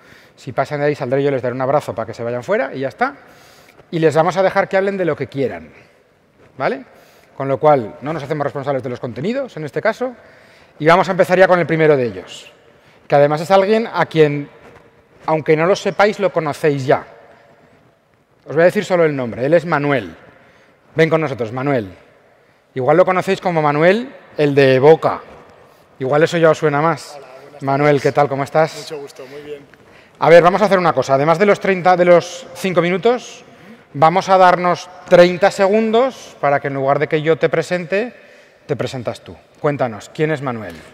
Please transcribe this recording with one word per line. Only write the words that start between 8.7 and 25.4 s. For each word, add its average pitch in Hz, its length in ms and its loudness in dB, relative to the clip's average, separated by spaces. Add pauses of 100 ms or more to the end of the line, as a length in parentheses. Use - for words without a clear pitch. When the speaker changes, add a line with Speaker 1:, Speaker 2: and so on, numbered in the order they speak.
Speaker 1:
de 135 40 -10
los 123 120 -10
contenidos, 190 560 -8
en 156 80 -10
este 147 180 -8
caso, 240 320 -4 (640)
y 147 80 -4
vamos 170 220 4
a - 20 -2
empezar 180 260 0
ya 185 120 6
con 180 100 4
el 165 80 0
primero 156 300 2
de 127 80 0
ellos, 92 440 -10 (600)
que 156 80 0
además 147 240 2
es 170 100 -6
alguien 196 420 2
a 160 140 -2
quien, 147 420 0 (760)
aunque 156 300 0
no 160 100 0
lo 190 80 2
sepáis, 202 460 -2
lo 185 120 -2
conocéis 143 540 -2
ya. 139 180 2 (1400)
Os 135 80 -10
voy 160 80 2
a 175 40 6
decir 185 180 0
solo 175 200 2
el 147 120 0
nombre, 120 280 -6
él 147 80 -2
es 165 140 4
Manuel. 143 480 -2 (800)
Ven 160 160 2
con 160 120 0
nosotros, 120 280 -6
Manuel. 127 400 -4 (840)
Igual 131 260 2
lo 185 60 6
conocéis 185 360 -2
como 175 200 -4
Manuel, 170 540 0 (240)
el 147 160 0
de 135 220 4
Evoca. 135 440 4 (800)